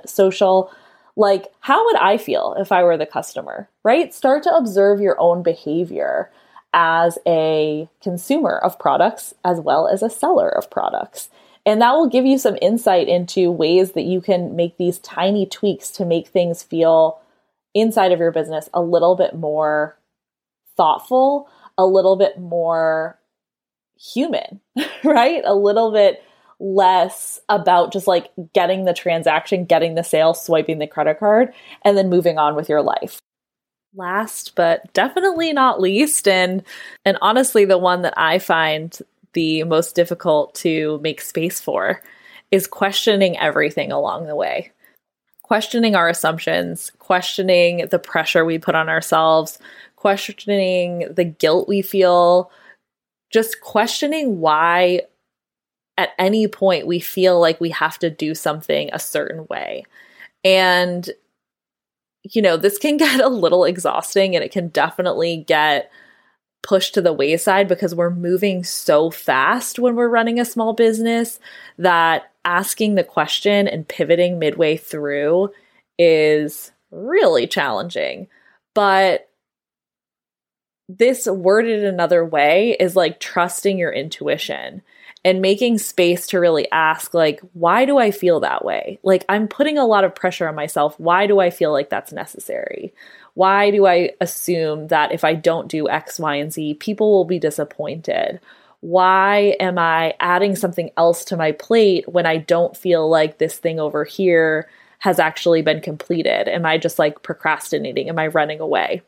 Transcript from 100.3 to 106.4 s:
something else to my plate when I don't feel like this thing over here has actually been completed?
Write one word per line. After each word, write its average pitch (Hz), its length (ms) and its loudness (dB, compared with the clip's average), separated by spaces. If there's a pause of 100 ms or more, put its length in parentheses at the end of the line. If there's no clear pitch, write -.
something 175 400 -6
else 170 300 2
to 180 100 -6
my 160 160 0
plate 202 560 2
when 170 160 0
I 165 140 0
don't 170 380 0
feel 165 340 0
like 156 260 2
this 156 220 -4
thing 160 200 -4
over 151 260 -2
here 165 640 0 (300)
has 180 180 0
actually 160 440 2
been 156 180 0
completed? 156 680 -4